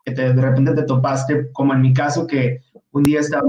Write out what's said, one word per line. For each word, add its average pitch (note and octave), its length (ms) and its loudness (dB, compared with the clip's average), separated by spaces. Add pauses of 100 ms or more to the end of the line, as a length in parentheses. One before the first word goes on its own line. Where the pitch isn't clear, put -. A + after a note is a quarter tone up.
que B2 80 -8
te, C3 220 0
de C3 80 2
repente C3+ 320 2
te D3 100 0
topaste, C3+ 680 -2
como C#3 200 0
en C3 80 2
mi C3 120 4
caso, D3 340 0
que C3 340 -2 (300)
un C#3+ 120 0
día D3+ 180 2
estaba D3 280 -2